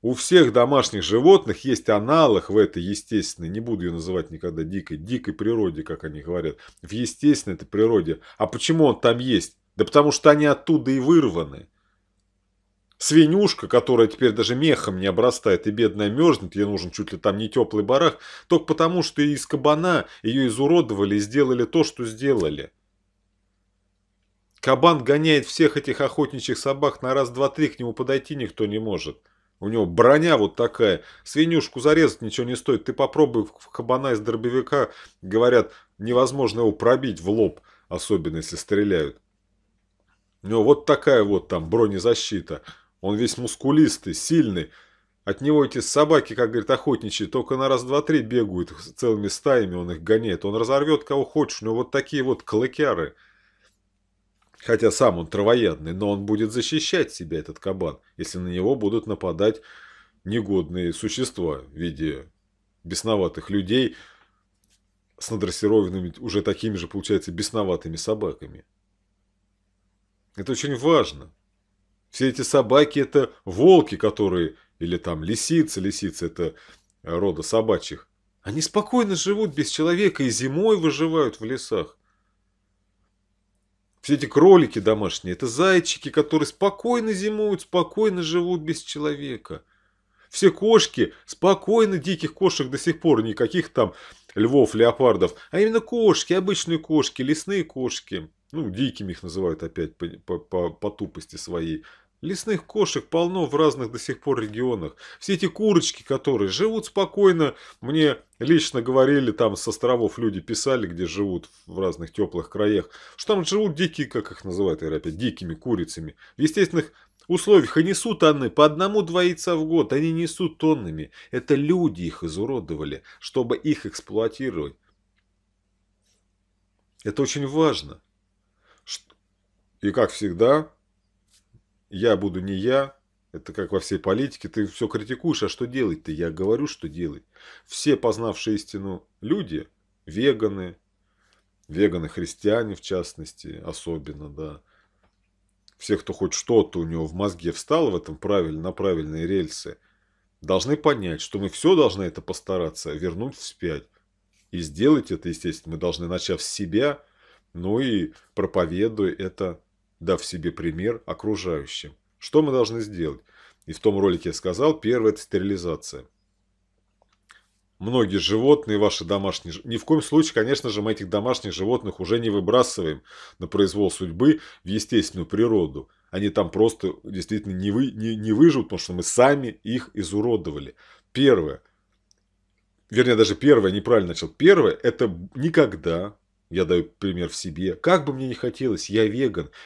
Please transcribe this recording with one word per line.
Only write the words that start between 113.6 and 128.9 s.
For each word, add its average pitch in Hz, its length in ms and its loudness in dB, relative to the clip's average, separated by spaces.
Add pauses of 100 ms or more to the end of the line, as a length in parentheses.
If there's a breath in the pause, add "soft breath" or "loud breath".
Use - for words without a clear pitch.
дикие, 156 320 -4
как 113 240 -6
их - 140 -20
называют, 90 380 -2
я 80 40 -6
говорю, 78 160 -4
опять, 80 140 -8
дикими 92 400 -6
курицами. 85 580 -6 (220 soft breath)
В 135 60 -4
естественных 165 500 0 (340 soft breath)
условиях 175 500 4
и 160 60 4
несут 190 400 -2
они 147 280 4
по 151 160 6
одному-два 180 580 0
яйца 180 320 -2
в 156 80 -2
год, 156 280 2
они 156 200 0
несут 165 460 -4
тоннами. 98 520 -2 (220 loud breath)
Это 127 240 0
люди 147 460 0
их 80 200 -8
изуродовали, 82 800 -8 (160 soft breath)
чтобы 120 380 -4
их - 280 -4
эксплуатировать. 104 920 -6 (2250)
Это 107 180 -6
очень 139 280 -4
важно. 131 520 -2 (840)
Шт-, - 320 -16 (640)